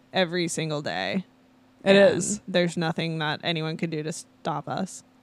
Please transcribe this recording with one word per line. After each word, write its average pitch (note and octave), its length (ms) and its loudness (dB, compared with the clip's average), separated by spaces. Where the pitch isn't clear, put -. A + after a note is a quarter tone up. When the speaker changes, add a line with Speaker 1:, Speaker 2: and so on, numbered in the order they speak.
Speaker 1:
every F3 360 0
single D#3 340 -4
day. G2 440 -2
Speaker 2:
It G3 120 6
Speaker 1:
And G3 220 8
Speaker 2:
is. G#3 300 -4
Speaker 1:
there's F3 300 0
nothing E3 420 -2
that D3+ 240 -2
anyone D#3+ 340 -4
could E3+ 120 -4
do D#3 140 -4
to D#3 100 -6
stop - 560 -8
us. - 340 -6